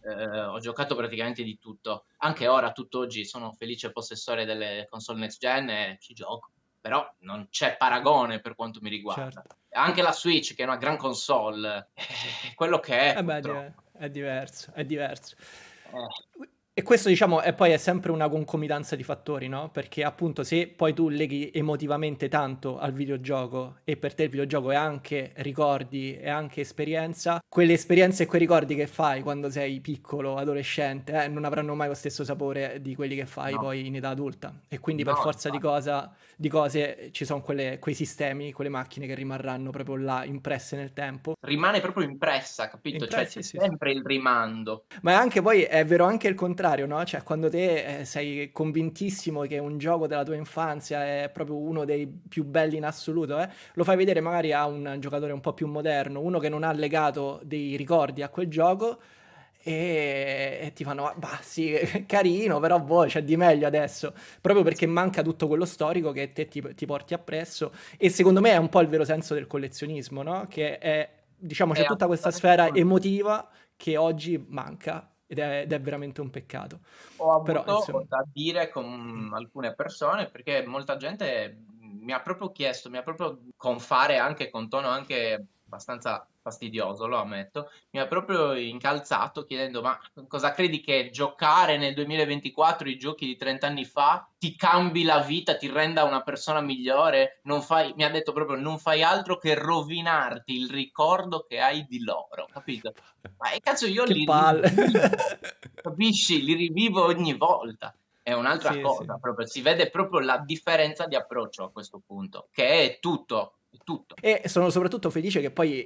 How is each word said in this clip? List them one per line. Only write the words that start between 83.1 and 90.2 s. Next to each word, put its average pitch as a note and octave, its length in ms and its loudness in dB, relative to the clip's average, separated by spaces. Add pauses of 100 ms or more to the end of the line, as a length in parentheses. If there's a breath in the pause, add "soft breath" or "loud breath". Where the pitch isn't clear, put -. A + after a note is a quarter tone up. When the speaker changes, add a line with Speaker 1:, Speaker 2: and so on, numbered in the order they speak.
Speaker 1:
con A#2+ 240 -2
fare C3+ 380 2
anche, C3+ 320 0
con A2+ 180 -8
tono C3 220 -2
anche A#2+ 580 -2 (260)
abbastanza A#2 540 -6 (140)
fastidioso, A2 640 -6
lo B2 100 0
ammetto, G#2 540 -8 (200 loud breath)
mi C3+ 80 -6
ha C3+ 80 -2
proprio E3 460 0
incalzato B2 880 -2
chiedendo: C3 380 -6
"Ma B2+ 180 -2 (280 loud breath)